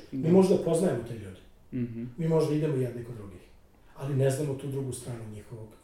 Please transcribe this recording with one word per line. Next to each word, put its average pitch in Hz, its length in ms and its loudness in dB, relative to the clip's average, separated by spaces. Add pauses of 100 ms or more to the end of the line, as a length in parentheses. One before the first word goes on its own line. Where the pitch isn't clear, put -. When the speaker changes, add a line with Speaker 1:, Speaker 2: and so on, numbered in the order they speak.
(120)
Speaker 1:
Mi 135 100 -4
Speaker 2:
Da. 160 100 4
Speaker 1:
možda 185 320 8
poznajemo 160 440 2
te 113 60 -8
ljude. 95 260 -12 (320)
Speaker 2:
Mhm. 120 320 -4 (120)
Speaker 1:
Mi 160 120 0
možda 151 260 4
idemo 151 220 0
jedni 120 280 -4
kod 117 100 -12
drugih. 92 260 -14 (560)
Ali 139 200 -4
ne 135 140 4
znamo 143 240 -2
tu 143 120 -8
drugu 131 260 -6
stranu 113 320 -10 (100)
njihovog, 110 340 -14 (160)